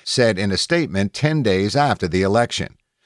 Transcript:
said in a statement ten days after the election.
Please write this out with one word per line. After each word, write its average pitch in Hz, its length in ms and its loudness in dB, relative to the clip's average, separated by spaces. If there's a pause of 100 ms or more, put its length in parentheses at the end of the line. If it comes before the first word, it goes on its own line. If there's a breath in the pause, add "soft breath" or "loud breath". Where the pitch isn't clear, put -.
said 113 340 2
in 101 140 -2
a 92 60 -2
statement 101 560 -2
ten 156 320 0
days 101 320 2
after 127 320 0
the 87 140 0
election. 110 520 0 (320 soft breath)